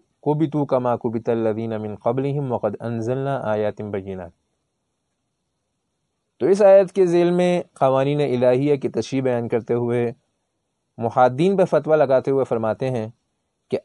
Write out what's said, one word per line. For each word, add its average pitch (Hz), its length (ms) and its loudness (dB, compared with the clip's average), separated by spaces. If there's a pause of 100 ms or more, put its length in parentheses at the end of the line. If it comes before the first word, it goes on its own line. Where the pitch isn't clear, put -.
(220)
کبتوا 151 420 -2
کما 123 320 -2
کبت 113 320 -6
الذین 113 420 -2
من 107 260 -8
قبلہم 135 560 -4
وقد 104 280 -4
انزلنا 123 600 -6
آیات 107 380 -4
بینات۔" 95 500 -10 (2000)
تو 117 80 -2
اس 196 160 2
آیت 196 300 8
کے 190 140 4
ذیل 175 240 4
میں 180 320 2 (100)
قوانین 135 480 0
الہیہ 127 560 2
کی 135 120 -6
تشریح 117 340 -4
بیان 120 260 -2
کرتے 117 260 -2
ہوئے 120 380 -2 (840)
محادین 127 580 2
پر 185 80 4
فتویٰ 156 320 0
لگاتے 131 340 2
ہوئے 135 140 2
فرماتے 113 460 -2
ہیں 113 180 -6 (600)
کہ - 140 -2